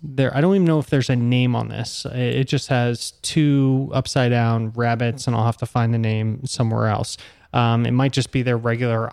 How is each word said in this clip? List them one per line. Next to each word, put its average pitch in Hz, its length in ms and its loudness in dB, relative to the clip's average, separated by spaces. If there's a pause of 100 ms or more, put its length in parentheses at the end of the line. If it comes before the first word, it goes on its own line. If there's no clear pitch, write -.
there, 135 340 -2
I 139 40 2
don't 185 140 4
even 185 120 4
know 160 120 4
if 139 100 -2
there's 139 220 2
a 127 60 2
name 123 400 2
on 113 120 -4
this. 110 380 -8
It, 123 300 -4
it 131 120 0
just 143 200 -2
has 120 440 -2 (100)
two 139 720 2
upside 127 380 0
down 117 400 0
rabbits, 117 560 -2
and 120 80 0
I'll 113 100 2
have 117 140 0
to 120 80 -6
find 117 260 0
the 117 60 0
name 110 480 -2
somewhere 113 400 0
else. 104 300 -2 (360)
Um, 117 340 2
it 120 60 0
might 131 200 2
just - 180 -2
be 131 120 -2
their 120 140 0
regular 117 560 -2